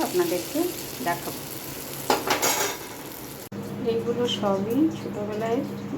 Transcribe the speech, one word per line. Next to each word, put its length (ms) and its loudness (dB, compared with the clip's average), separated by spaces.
আপনাদেরকে 560 2
দেখাবো। 360 -2
এগুলো 380 2
সবই 640 4
ছোটোবেলায় 720 0